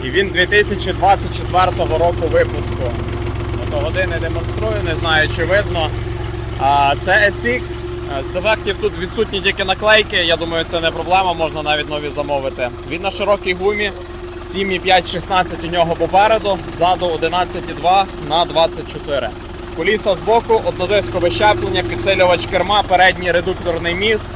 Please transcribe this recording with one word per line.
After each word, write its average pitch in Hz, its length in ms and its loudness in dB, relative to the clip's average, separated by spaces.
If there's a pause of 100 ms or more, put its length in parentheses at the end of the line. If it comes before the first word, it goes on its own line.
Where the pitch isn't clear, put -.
І 127 60 -4
він 185 200 0
дві 175 160 2
тисячі 196 480 2
двадцять 180 440 2
четвертого 175 600 0
року 175 340 2
випуску. - 600 0 (680)
Мотогодини 160 640 -2
демонструю, 170 540 -2 (100)
не 165 100 0
знаю, 156 400 2
чи 170 100 0
видно. 180 440 0 (720)
А, 139 420 4
це 180 100 0
S 208 500 2
X. - 220 -4 (360)
Е, 135 40 -6
з - 60 -8
дефектів 202 520 -2
тут 208 180 -2
відсутні 202 420 -4
тільки 190 220 0
наклейки. 208 540 2
Я 170 200 2
думаю, 165 300 -2
це 170 120 -2
не 160 120 0
проблема, 175 420 2
можна 160 300 -4
навіть 151 260 -2
нові 147 200 -6
замовити. 135 600 -4 (200)
Він 165 120 -6
на 196 100 -2
широкій 196 420 0
гумі. 202 380 -2 (520)
Сім 190 280 -4
і 180 80 0
п'ять 180 320 2
шістнадцять 180 520 -2
у 175 40 -4
нього 165 280 2
попереду, 196 640 4 (200)
ззаду 175 280 2
одинадцять 170 640 -2
і 165 40 -8
два 180 320 4 (240)
на 165 160 2
двадцять 165 480 0
чотири. 139 360 -4 (460)
Куліса 196 400 0
збоку, 220 500 2
однодискове 180 680 0
щеплення, 196 520 2
підсилювач 180 640 2
керма, 190 380 2
передній 180 480 4
редукторний 170 640 0
міст 208 400 0